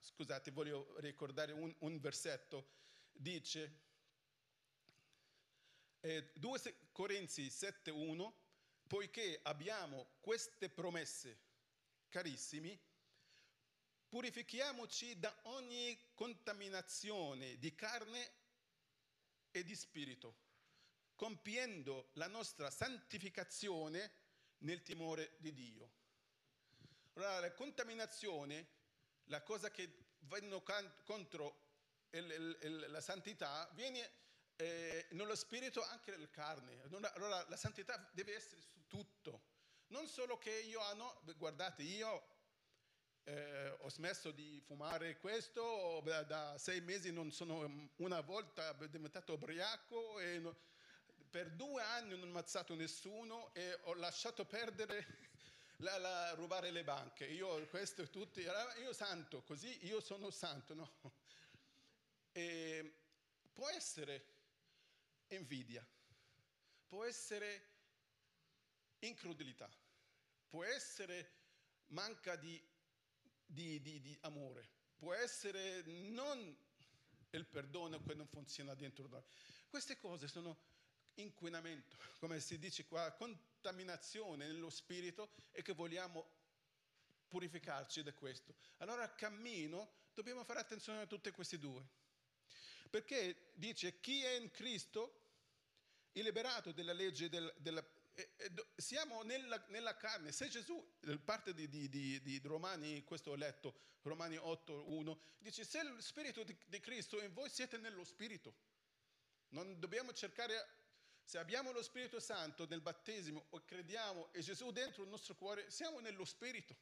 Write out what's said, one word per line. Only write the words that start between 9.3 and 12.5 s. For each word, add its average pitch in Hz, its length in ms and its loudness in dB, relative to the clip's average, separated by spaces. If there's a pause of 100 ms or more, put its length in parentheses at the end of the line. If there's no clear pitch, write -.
abbiamo 151 760 0
queste 214 480 4
promesse, 165 680 2 (720)
carissimi, 165 680 0 (1300)